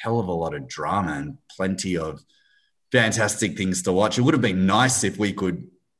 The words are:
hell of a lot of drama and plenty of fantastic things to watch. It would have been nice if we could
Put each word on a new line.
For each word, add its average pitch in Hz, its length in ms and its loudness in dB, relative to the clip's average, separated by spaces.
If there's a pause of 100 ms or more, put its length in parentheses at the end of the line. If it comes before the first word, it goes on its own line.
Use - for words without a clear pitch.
hell 117 180 -2
of 98 80 -4
a 90 60 -4
lot 82 220 -4
of 67 120 -10
drama 80 440 -4
and 71 260 -10 (180)
plenty 92 400 -4
of 80 300 -6 (680)
fantastic 110 640 2
things 92 280 -2
to 95 100 2
watch. 104 240 2
It 123 60 2
would 151 100 6
have 135 80 2
been 95 240 2
nice 120 380 4
if 101 160 -2
we 104 120 2
could 92 360 -4 (320)